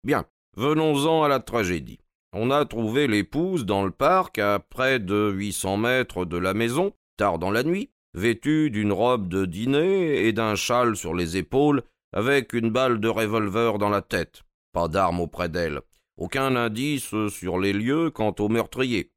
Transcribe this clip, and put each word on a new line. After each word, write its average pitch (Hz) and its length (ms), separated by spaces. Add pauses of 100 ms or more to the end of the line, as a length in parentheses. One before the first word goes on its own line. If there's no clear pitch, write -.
Bien, 127 220 (300)
venons-en 156 680
à 147 40
la 135 120
tragédie. 90 580 (340)
On 117 200
a 143 120
trouvé 117 440
l'épouse 139 580
dans 98 180
le 95 60
parc, 170 480
à 104 220
près 131 400
de 104 320
huit 98 220
cents 98 220
mètres 117 480
de 85 120
la 92 180
maison, 123 380 (240)
tard 92 240
dans 90 100
la 113 140
nuit, 190 260 (240)
vêtue 139 560
d'une 104 220
robe 110 340
de 95 180
dîner 139 840
et 113 60
d'un 110 220
châle 120 400
sur 85 200
les 87 220
épaules, 135 460 (300)
avec 127 400
une 113 180
balle 123 300
de 110 80
revolver 107 680
dans 104 120
la 101 120
tête. - 400 (300)
Pas 85 160
d'arme 87 320
auprès 85 280
d'elle. 80 340 (340)
Aucun 131 400
indice 120 580 (140)
sur 92 320
les 98 120
lieux 139 380
quant 107 300
au 104 80
meurtrier. 117 680